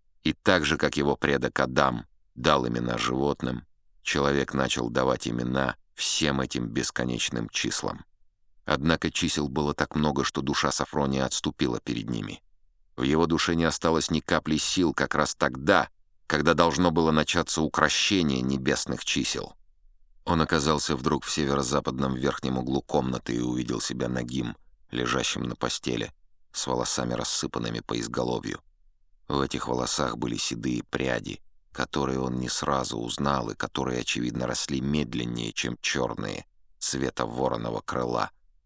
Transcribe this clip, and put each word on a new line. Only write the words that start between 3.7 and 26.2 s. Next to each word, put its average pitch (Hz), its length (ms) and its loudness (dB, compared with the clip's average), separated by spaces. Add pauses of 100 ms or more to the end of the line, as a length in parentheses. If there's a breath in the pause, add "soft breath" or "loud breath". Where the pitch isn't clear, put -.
человек 71 500 2
начал 64 380 0
давать 65 360 0
имена 62 500 -2 (180)
всем - 460 0
этим 64 280 -4
бесконечным 60 800 -2
числам. - 560 -4 (640)
Однако 76 440 2
чисел 76 380 0
было 73 260 0
так - 220 -2
много, 73 260 2
что 69 200 -2
душа 71 280 0
Софрония 67 540 0
отступила 65 560 -2
перед 57 300 -4
ними. 53 320 -6 (540)
В 62 60 -4
его 76 240 4
душе 82 280 2
не 82 100 2
осталось 80 460 2
ни 78 100 2
капли 78 380 2
сил 82 340 2
как - 220 0
раз 73 200 2
тогда, 73 540 4 (380)
когда 76 260 4
должно 82 380 4
было 80 200 4
начаться 78 520 2
укрощение 76 800 2
небесных 65 600 -2
чисел. - 500 -2 (720)
Он 82 180 4
оказался 76 520 2
вдруг 71 300 0
в - 60 -4
северо-западном 67 840 0
верхнем 65 440 -2
углу 65 240 0
комнаты 64 540 -2
и 60 40 -2
увидел 62 400 -2
себя 62 280 -4
нагим, 62 460 -4 (360)
лежащим 62 540 -2
на 60 120 -6
постели, 58 560 -4 (400)